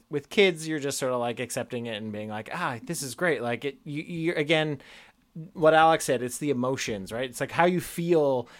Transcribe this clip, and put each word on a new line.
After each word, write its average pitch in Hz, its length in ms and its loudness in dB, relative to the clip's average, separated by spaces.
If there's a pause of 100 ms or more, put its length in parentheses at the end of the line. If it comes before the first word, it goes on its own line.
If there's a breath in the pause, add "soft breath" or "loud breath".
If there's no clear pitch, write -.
with 143 200 -6
kids, 180 360 4
you're 156 140 -4
just 135 180 -4
sort 131 140 0
of, 123 80 0
like, 120 220 -2
accepting 120 460 -6
it 110 140 -6
and 110 120 -6
being 107 160 -8
like, 107 240 -8
"Ah, 160 280 -4
this 165 220 -6
is 127 100 -10
great." 156 280 0
Like, 120 240 -4
it, 139 180 -6
you, 151 200 -8
you, 165 320 -2
again, 156 440 2 (720 loud breath)
what 156 220 6
Alex 160 320 6
said, 127 160 0
it's 123 160 -6
the 147 120 -2
emotions, 123 640 -2
right? 123 180 -6
It's, 123 120 -10
like, 135 100 -4
how 170 140 4
you 180 160 2
feel 151 680 2 (120 loud breath)